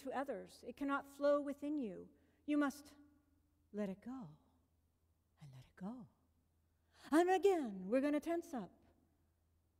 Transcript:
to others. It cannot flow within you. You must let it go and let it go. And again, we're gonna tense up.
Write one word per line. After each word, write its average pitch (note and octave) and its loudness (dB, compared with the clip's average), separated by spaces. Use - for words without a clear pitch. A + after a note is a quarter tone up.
to C4 -6
others. A#3 -6
It G#3+ -10
cannot C#4 0
flow C#4+ 4
within C#4+ -4
you. F3+ -6
You D4 2
must - 0
let G3+ -4
it F#3+ -8
go A#3+ -10
and C#3+ -18
let C3 -20
it - -20
go. G#3+ -8
And F4 6
again, D4+ 4
we're B3+ 4
gonna D4 2
tense E4+ -2
up. G3+ -6